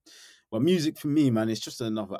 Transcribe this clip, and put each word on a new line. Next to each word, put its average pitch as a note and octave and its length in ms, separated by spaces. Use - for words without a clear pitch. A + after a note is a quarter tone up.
But A2+ 120
music D#3 380
for - 80
me, C#3+ 240
man, A2 160
it's A2 140
just - 180
another G#2+ 400